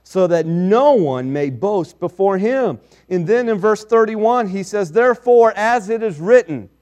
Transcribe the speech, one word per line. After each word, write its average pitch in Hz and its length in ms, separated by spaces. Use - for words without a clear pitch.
so 185 240
that 165 180
no 190 480
one 135 400
may 143 160
boast 175 500
before 190 380
him." 214 420
And 180 180
then 233 220
in 220 80
verse 208 260
thirty-one, 226 680
he 190 140
says, 190 280
"Therefore, 233 640
as 214 340
it 226 140
is 185 160
written 165 500